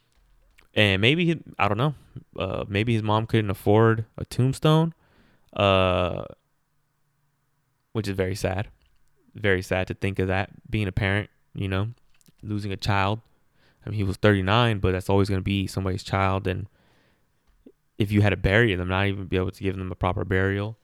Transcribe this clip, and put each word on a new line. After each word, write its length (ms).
And 280
maybe, 240
he, 160
I 100
don't 100
know, 180
uh, 300
maybe 260
his 100
mom 220
couldn't 240
afford 560
a 80
tombstone, 680
uh, 720
which 140
is 80
very 200
sad. 320
Very 280
sad 260
to 60
think 260
of 80
that, 220
being 180
a 40
parent, 380
you 120
know, 220
losing 280
a 60
child. 420
I 40
mean, 80
he 60
was 140
thirty-nine, 600
but 120
that's 180
always 200
gonna 120
be 260
somebody's 360
child. 440
And 200
if 160
you 80
had 80
to 80
bury 380
them, 120
not 200
even 180
be 100
able 160
to 120
give 120
them 160
a 40
proper 280
burial, 600